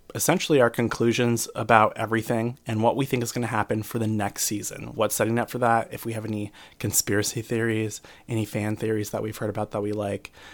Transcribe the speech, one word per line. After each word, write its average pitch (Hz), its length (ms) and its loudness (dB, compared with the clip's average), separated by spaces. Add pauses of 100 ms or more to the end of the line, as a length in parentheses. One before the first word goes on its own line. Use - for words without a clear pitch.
(140)
essentially 160 460 4
our 117 100 8
conclusions 117 840 2
about 110 400 4
everything 113 720 -2
and 110 160 0
what 113 140 4
we 139 80 0
think 123 180 0
is 117 80 -4
gonna 120 160 -4
happen 110 340 0
for - 160 -6
the 113 100 0
next 104 360 -2
season. 104 500 -6
What's 107 220 0
setting 117 240 2
up 113 100 -2
for - 100 -6
that, 117 300 4
if - 140 -10
we 117 80 -6
have 110 140 -6
any 104 260 -4 (280)
conspiracy 104 640 0
theories, 110 600 -2 (260)
any 110 160 0
fan 107 320 -2
theories 107 360 -2
that 107 120 -4
we've 107 140 -6
heard 107 120 -4
about 107 220 -4
that 107 80 -4
we 104 140 -2
like, 101 400 -6 (200)